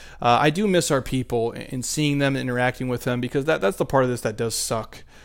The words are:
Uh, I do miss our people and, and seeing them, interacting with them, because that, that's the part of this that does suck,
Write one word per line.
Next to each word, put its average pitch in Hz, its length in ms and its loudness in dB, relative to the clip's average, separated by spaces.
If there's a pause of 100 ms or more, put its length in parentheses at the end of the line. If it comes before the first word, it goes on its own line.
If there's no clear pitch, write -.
(200)
Uh, 120 200 6
I 147 100 6
do 190 160 0
miss 180 240 2
our 139 100 4
people 117 520 -2
and, - 200 -12
and 127 120 -6
seeing 147 340 0
them, 139 160 2
interacting 127 540 0
with 123 160 -4
them, 123 160 0
because 131 240 -2
that, 160 160 2
that's 190 160 0
the 170 80 0
part 135 180 2
of 127 80 2
this 123 120 -4
that 110 140 -2
does 113 200 -2
suck, - 480 -6 (200)